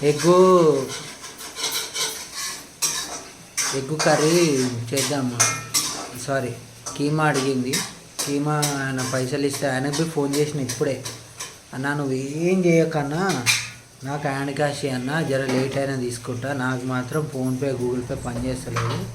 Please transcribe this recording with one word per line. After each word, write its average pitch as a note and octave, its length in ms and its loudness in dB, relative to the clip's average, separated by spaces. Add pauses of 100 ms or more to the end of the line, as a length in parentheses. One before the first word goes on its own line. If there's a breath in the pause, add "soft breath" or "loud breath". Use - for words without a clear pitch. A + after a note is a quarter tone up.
ఎగ్గు, D#3 840 6 (3000)
ఎగ్గు C3+ 200 -2
కర్రీ D3+ 760 4 (240)
చేద్దాము. B2+ 440 0 (920)
సారీ, B2+ 280 -2 (420)
కీమా D3+ 260 2
అడిగింది, C3+ 500 2 (520)
కీమా D3 280 0
ఆయన C3+ 600 -2
పైసలు C3+ 320 0
ఇస్తే C#3 240 0
ఆయనకు C#3+ 340 0
బి E3 60 -2
ఫోన్ C#3 260 0
చేసిన D3 240 0
ఇప్పుడే, C3+ 440 -2 (720)
"అన్నా C#3 200 -4
నువ్వేం D3 720 0
చేయకన్నా, D#3+ 800 2 (580)
నాకు D3 240 -4
హ్యాండ్ C#3 280 -2
క్యాష్ C#3+ 300 0
ఇయ్యి C3+ 100 0
అన్నా, C3+ 260 -2
జర C3+ 240 0
లేట్ C3 320 0
అయినా C#3 180 0
తీసుకుంటా, B2 580 -4
నాకు B2+ 320 -2
మాత్రం C3 500 -2
PhonePe, C3 420 0
Google B2 280 -2
Pay C3+ 100 -4
పనిచేస్తలేదు B2 1000 -4